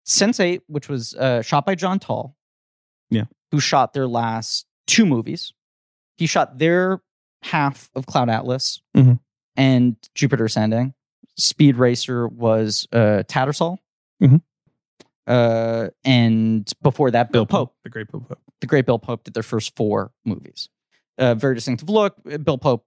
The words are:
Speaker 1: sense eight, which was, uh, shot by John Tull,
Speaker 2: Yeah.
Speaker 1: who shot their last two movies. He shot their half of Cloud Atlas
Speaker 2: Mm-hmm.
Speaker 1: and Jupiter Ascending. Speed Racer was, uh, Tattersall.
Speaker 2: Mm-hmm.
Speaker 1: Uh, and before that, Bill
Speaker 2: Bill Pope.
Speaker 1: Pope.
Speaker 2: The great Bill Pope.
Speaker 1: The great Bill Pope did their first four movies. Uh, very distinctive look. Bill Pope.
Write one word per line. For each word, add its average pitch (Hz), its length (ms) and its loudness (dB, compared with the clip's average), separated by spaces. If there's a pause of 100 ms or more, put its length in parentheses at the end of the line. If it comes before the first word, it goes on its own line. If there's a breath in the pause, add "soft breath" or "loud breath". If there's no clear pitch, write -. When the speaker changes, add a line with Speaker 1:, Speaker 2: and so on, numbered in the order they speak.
Speaker 1:
sense - 360 0
eight, 180 280 0
which 151 200 -8
was, 123 260 -8
uh, 123 280 0
shot 143 240 0
by 196 80 0
John 185 240 -2
Tull, 117 380 -8 (760)
Speaker 2:
Yeah. 110 140 0 (260)
Speaker 1:
who 147 100 0
shot 135 340 0
their 135 120 -2
last 117 600 -4 (200)
two 226 200 4
movies. 131 480 -4 (640)
He 170 80 -2
shot 143 320 -2
their 180 420 0 (420)
half 143 520 -2
of 131 100 -8
Cloud 123 240 -2
Atlas 123 540 -4 (120)
Speaker 2:
Mm-hmm. 127 200 8 (420)
Speaker 1:
and 123 400 2 (180)
Jupiter 120 320 0
Ascending. 113 460 -2 (460)
Speed 139 380 4
Racer 120 520 0
was, 110 640 -2
uh, 107 360 4
Tattersall. 151 500 -2 (440)
Speaker 2:
Mm-hmm. 143 140 8 (880)
Speaker 1:
Uh, 113 640 0 (160)
and 113 680 2 (120)
before 135 280 2
that, 117 220 0
Bill 113 120 2
Speaker 2:
Bill 196 140 -2
Pope. 131 120 -2
Speaker 1:
Pope. - 140 -20
Speaker 2:
The - 60 -16
great 110 200 -14
Bill 107 100 -12
Pope. - 200 -18 (200)
Speaker 1:
The 135 60 -10
great 135 200 2
Bill 117 120 0
Pope 117 260 -10
did - 100 -20
their 113 80 -6
first - 340 -6
four 104 340 -2 (140)
movies. - 440 -10 (500)
Uh, 123 160 2
very 131 200 -2
distinctive 120 360 -8
look. 208 260 0 (280)
Bill 143 140 -2
Pope. 127 280 0